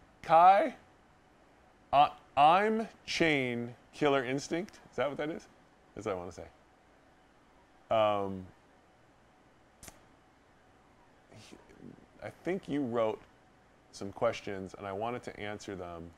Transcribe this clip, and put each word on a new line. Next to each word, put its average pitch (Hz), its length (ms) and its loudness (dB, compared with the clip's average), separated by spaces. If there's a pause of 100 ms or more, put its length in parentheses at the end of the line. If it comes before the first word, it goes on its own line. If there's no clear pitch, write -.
(220)
Kai? 190 540 6 (1200)
Uh, 143 160 6 (280)
I'm 208 500 4 (180)
Chain 123 680 0 (200)
Killer 139 320 2
Instinct? 143 540 -6 (120)
Is - 60 -10
that 131 100 0
what 139 100 -6
that 151 120 -6
is? 180 180 -12 (480)
That's 101 100 -12
what 104 80 -4
I 92 40 -4
wanna 90 140 -10
say. 85 120 -16 (1500)
Um, 101 560 0 (2750)
he, - 240 -20 (680)
I 110 80 -12 (140)
think 185 240 -6
you 143 140 -4
wrote 113 400 -2 (680)
some 98 200 -12
questions, 98 640 -6
and 101 80 -12
I 98 60 -8
wanted 113 320 -6
to - 160 -14
answer 104 360 -10
them. 87 280 -12 (140)